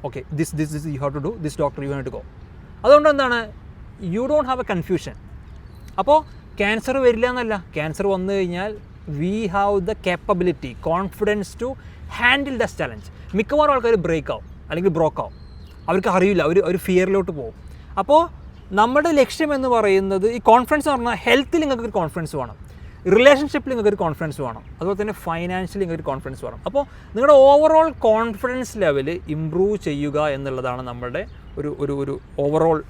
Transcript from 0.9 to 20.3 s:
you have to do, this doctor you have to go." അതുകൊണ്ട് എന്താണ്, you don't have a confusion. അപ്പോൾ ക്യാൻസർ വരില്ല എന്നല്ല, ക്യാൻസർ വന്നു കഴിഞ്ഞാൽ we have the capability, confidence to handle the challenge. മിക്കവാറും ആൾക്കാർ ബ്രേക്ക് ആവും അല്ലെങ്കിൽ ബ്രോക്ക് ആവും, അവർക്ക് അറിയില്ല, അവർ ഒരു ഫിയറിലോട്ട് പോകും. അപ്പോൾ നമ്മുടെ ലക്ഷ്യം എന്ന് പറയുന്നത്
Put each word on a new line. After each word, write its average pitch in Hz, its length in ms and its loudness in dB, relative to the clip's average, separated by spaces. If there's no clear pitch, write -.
you 131 100 -6
have 139 140 -2
to 143 80 -4
do, 160 60 -4
this 147 180 -6
doctor 143 240 -2
you 143 100 -6
have 135 120 -6
to 113 80 -10
go." 107 60 -10
അതുകൊണ്ട് 294 280 8
എന്താണ്, 254 240 0
you 226 180 -2
don't 302 200 2
have 254 120 -2
a - 80 -8
confusion. 170 440 -4
അപ്പോൾ 285 160 4
ക്യാൻസർ 220 460 0
വരില്ല 240 280 4
എന്നല്ല, 220 240 -4
ക്യാൻസർ 156 380 -4
വന്നു 190 180 -2
കഴിഞ്ഞാൽ 190 400 -4
we 185 140 -2
have 202 220 2
the 214 60 -4
capability, 175 680 -2
confidence 196 600 -2
to 247 80 -4
handle 269 440 0
the 208 60 0
challenge. 117 280 -8
മിക്കവാറും 294 380 2
ആൾക്കാർ 233 200 2
ബ്രേക്ക് 156 280 -2
ആവും - 100 -14
അല്ലെങ്കിൽ 175 300 0
ബ്രോക്ക് 156 240 0
ആവും, 98 140 -12
അവർക്ക് 185 280 2
അറിയില്ല, 185 320 4
അവർ 180 100 6
ഒരു 185 140 0
ഫിയറിലോട്ട് 185 540 0
പോകും. 113 160 -12
അപ്പോൾ 294 200 6
നമ്മുടെ 269 300 4
ലക്ഷ്യം 294 340 2
എന്ന് 262 220 -2
പറയുന്നത് 196 500 2